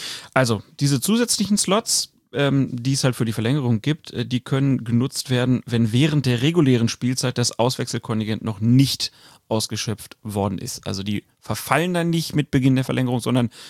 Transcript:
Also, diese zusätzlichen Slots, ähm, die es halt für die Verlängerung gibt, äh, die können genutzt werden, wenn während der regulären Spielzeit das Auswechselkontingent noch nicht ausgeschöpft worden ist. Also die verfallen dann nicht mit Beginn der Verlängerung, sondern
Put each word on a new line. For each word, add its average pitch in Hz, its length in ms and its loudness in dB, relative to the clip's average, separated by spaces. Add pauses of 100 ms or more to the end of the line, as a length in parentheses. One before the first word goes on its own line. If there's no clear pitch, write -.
(340)
Also, 117 280 2 (200)
diese 139 180 2
zusätzlichen 208 580 0
Slots, - 540 0 (220)
ähm, 139 380 2
die 123 220 -2
es 135 120 -2
halt 127 100 2
für 120 100 0
die 113 80 -2
Verlängerung 120 480 0
gibt, - 300 -4
äh, 117 140 -4
die 123 160 -2
können 135 420 0
genutzt 120 460 -2
werden, 127 360 2
wenn 117 280 0
während 147 320 2
der 120 160 0
regulären 131 480 4
Spielzeit 127 480 -4
das 120 200 -2
Auswechselkontingent 113 840 -2
noch 101 160 -6
nicht 127 520 4 (360)
ausgeschöpft 107 760 -4
worden 101 380 -2
ist. - 260 -10
Also 98 160 -6
die 101 220 -4 (160)
verfallen 156 560 -2
dann 170 160 0
nicht 165 240 -2
mit 147 160 0
Beginn 131 240 4
der 131 100 2
Verlängerung, 127 340 -2
sondern 120 300 0 (200)